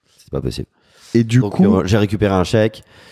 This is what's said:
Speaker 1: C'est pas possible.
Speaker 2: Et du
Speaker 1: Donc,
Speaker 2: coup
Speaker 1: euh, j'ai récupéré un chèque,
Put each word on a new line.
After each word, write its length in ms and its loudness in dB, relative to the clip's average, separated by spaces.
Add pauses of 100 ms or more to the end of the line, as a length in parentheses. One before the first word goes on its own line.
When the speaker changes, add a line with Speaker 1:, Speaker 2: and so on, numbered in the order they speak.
(180)
Speaker 1:
C'est 140 -20
pas 100 -6
possible. 260 -10 (480)
Speaker 2:
Et 80 2
du 160 2
Speaker 1:
Donc, 160 -2
Speaker 2:
coup 220 4
Speaker 1:
euh, 80 0
j'ai 120 0
récupéré 380 0
un 80 0
chèque, 400 -2 (280)